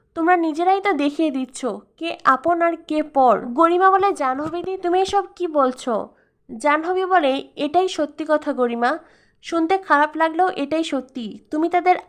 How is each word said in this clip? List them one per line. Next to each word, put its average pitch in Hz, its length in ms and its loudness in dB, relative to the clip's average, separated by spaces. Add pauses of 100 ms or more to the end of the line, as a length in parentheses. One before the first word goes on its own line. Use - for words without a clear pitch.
(160)
তোমরা 339 220 4
নিজেরাই 339 440 0
তো 403 120 0
দেখিয়ে 294 380 0
দিচ্ছ 262 280 -6 (380)
কে 330 280 -8
আপন 320 360 2
আর 339 120 0 (140)
কে 302 160 -2
পর।" 262 320 4 (100)
গরিমা 339 460 4
বলে, 392 220 4
"জাহ্নবীদি, 311 640 -6
তুমি 349 240 0
এসব 381 220 0 (120)
কি 349 120 -6
বলছো?" 262 460 0 (640)
জাহ্নবী 320 480 0
বলে, 349 260 2 (240)
"এটাই 320 320 0
সত্যি 302 400 -6
কথা 302 260 0
গরিমা, 240 380 0 (500)
শুনতে 330 360 0
খারাপ 302 400 2
লাগলেও 320 320 0
এটাই 294 340 -4
সত্যি। 262 420 -8 (260)
তুমি 311 180 0
তাদের 349 260 2 (140)